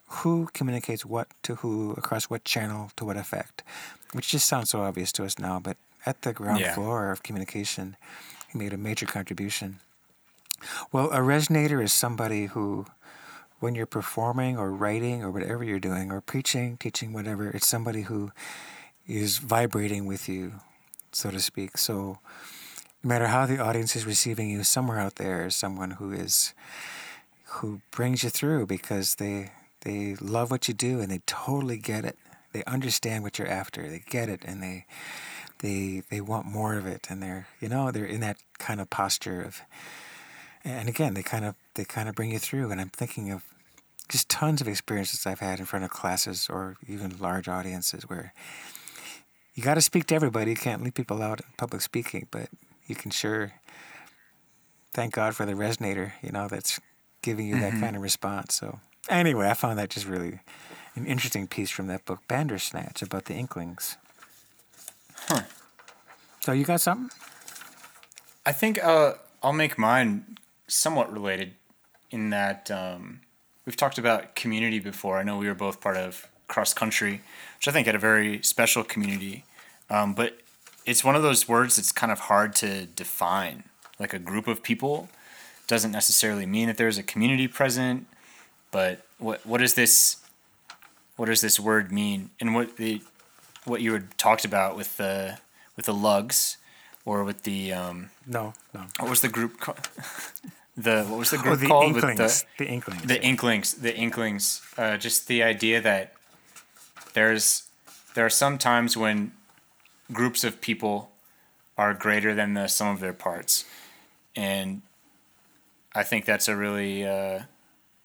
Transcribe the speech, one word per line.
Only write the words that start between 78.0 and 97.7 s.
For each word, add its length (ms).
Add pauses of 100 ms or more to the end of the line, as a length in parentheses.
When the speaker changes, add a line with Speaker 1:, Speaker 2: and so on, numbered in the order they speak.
Speaker 2:
special 400
community. 640 (440)
Um, 240
but 260 (460)
it's 180
one 120
of 80
those 240
words 300
that's 140
kind 200
of 100
hard 340
to 300
define. 800 (360)
Like, 140
a 60
group 280
of 160
people 460 (580)
doesn't 240
necessarily 540
mean 220
that 100
there's 200
a 60
community 440
present, 600 (640)
but 340 (120)
what, 280
what 160
is 140
this, 420 (1000)
what 120
does 140
this 180
word 320
mean? 480
And 140
what 240
the, 240 (640)
what 160
you 120
had 240
talked 260
about 320
with 220
the, 400 (380)
with 100
the 80
lugs, 640 (480)
or 180
with 200
the, 300